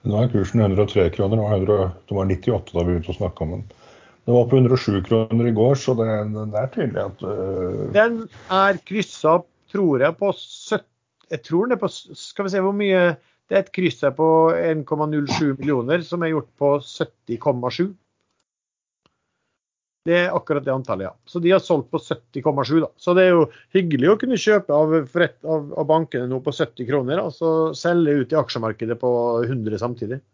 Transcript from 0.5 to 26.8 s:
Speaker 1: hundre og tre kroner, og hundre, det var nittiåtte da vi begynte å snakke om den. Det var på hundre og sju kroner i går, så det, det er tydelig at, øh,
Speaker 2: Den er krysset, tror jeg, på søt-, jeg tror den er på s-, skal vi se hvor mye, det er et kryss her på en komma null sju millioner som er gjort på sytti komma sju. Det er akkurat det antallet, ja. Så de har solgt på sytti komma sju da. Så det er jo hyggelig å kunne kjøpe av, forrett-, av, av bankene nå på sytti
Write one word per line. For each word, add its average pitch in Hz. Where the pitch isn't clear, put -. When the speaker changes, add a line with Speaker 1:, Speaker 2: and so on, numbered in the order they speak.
Speaker 1:
hundre 101
og -
tre 90
kroner, 107
og 104
hundre, 95
det 101
var 95
nittiåtte 95
da 87
vi 90
begynte 85
å -
snakke -
om 78
den. -
Det 120
var 120
på 135
hundre 127
og -
sju 98
kroner 113
i -
går, 127
så 135
det, 113
det 107
er -
tydelig 98
at, 101
øh, 95
Speaker 2:
Den 226
er 196
krysset, 175
tror 151
jeg, 165
på 202
søt-, -
jeg -
tror 180
den 247
er 185
på 175
s-, -
skal -
vi 190
se 190
hvor 202
mye, 185
det 190
er 196
et -
kryss 180
her 131
på 160
en 160
komma 151
null 143
sju 151
millioner 135
som 170
er 160
gjort 151
på 143
sytti -
komma 123
sju. 175
Det 170
er 180
akkurat 147
det 135
antallet, 107
ja. -
Så 175
de 175
har 190
solgt 156
på 160
sytti -
komma 139
sju 147
da. 151
Så -
det 185
er 180
jo 170
hyggelig 160
å 214
kunne 247
kjøpe 202
av, 156
forrett-, 175
av, 156
av 156
bankene 156
nå 131
på 143
sytti 131